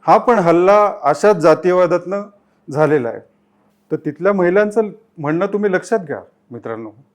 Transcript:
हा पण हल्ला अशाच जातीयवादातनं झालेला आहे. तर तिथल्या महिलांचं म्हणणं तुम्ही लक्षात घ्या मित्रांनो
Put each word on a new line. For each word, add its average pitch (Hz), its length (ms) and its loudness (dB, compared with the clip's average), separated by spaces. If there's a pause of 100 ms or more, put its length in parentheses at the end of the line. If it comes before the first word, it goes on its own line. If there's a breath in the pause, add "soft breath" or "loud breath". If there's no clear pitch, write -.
हा 175 160 4
पण 214 220 2
हल्ला 185 540 4 (100)
अशाच 170 320 2
जातीयवादातनं 175 840 0 (500)
झालेला 143 380 0
आहे. 110 100 -12 (720)
तर 156 40 -4
तिथल्या 156 380 -4
महिलांचं 202 480 0 (360)
म्हणणं 160 280 -4
तुम्ही 202 260 -2
लक्षात 196 280 -2
घ्या 139 220 -10 (300)
मित्रांनो 113 400 -12 (240)